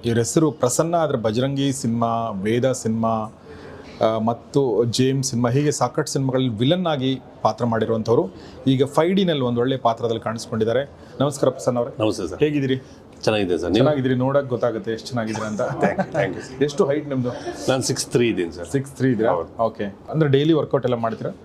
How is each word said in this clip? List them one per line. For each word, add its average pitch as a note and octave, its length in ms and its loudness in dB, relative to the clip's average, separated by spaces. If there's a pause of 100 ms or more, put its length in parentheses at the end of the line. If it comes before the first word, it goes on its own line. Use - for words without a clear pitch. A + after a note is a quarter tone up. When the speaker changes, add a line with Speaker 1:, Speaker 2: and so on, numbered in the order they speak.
Speaker 1:
ಇವ್ರ A#2 120 2
ಹೆಸರು D3+ 340 2
ಪ್ರಸನ್ನ, D#3+ 440 2
ಆದ್ರೆ D#3 220 2
ಭಜರಂಗಿ C3+ 560 0
ಸಿನಿಮಾ, A#2 560 0
ವೇದ A2 420 0
ಸಿನಿಮಾ, A2+ 380 -2
ಆ, - 1080 -4
ಮತ್ತು A#2 680 0
ಜೇಮ್ಸ್ C3 440 0
ಸಿನಿಮಾ, A#2+ 200 0
ಹೀಗೆ C#3+ 220 2
ಸಾಕಷ್ಟು C3 420 -2
ಸಿನಿಮಾಗಳಲ್ಲಿ C3 360 0
ವಿಲನ್ D3 380 2
ಆಗಿ C3 320 0 (220)
ಪಾತ್ರ A2 240 0
ಮಾಡಿರುವಂಥವ್ರು. A2+ 640 2 (380)
ಈಗ C3+ 180 4
ಫೈವ್ D#3+ 300 2
ಡಿ G3 100 4
ನಲ್ಲಿ D3+ 160 0
ಒಂದು A#2+ 200 0
ಒಳ್ಳೆ C3 160 0
ಪಾತ್ರದಲ್ಲಿ A2+ 440 0
ಕಾಣಿಸ್ಕೊಂಡಿದ್ದಾರೆ. A2+ 680 -2 (300)
ನಮಸ್ಕಾರ C#3 300 2
ಪ್ರಸನ್ನ B2 300 -2
ಅವರೇ. A#2+ 200 -2
Speaker 2:
ನಮಸ್ತೆ G#2 280 0
ಸರ್. - 120 -8
Speaker 1:
ಹೇಗಿದ್ದೀರಿ? C#3+ 380 2 (460)
Speaker 2:
ಚೆನ್ನಾಗಿದೆ G2+ 340 2
ಸರ್. D#2 60 -2
ನೀವು? F2 120 2
Speaker 1:
ಚೆನ್ನಾಗಿದ್ದೀರಿ, C3 400 4
ನೋಡಕ್ C3 340 2
ಗೊತ್ತಾಗುತ್ತೆ A2+ 420 -2
ಎಷ್ಟು A2+ 160 -6
ಚೆನ್ನಾಗಿದ್ದೀರಾ A2 400 -4
ಅಂತ. G#2 140 -4
Speaker 2:
<laughs> - 220 -2
Thank G2 160 0
you, F2+ 160 -4
thank G2 140 0
you, E2+ 280 -10
sir. C3 60 2
Speaker 1:
ಎಷ್ಟು D3 220 2
ಹೈಟ್ C#3+ 240 -2
ನಿಮ್ದು? B2+ 200 -2 (400)
Speaker 2:
ನಾನು C3 120 2
ಸಿಕ್ಸ್ - 260 -4
ತ್ರೀ B2 220 2
ಇದ್ದೀನಿ F2+ 220 -2
ಸರ್. E2+ 160 -12
Speaker 1:
ಸಿಕ್ಸ್ C#3 240 -4
ತ್ರೀ C3 200 0
ಇದ್ದೀರಾ? A2 200 2
Speaker 2:
ಹೌದು. F2 320 -2
Speaker 1:
ಓಕೆ. G#2+ 320 -4 (140)
ಅಂದ್ರೆ D3 200 2
ಡೈಲಿ D3 240 4
ವರ್ಕೌಟ್ C#3 300 0
ಎಲ್ಲ B2 120 0
ಮಾಡ್ತೀರಾ? A2+ 360 -4 (140)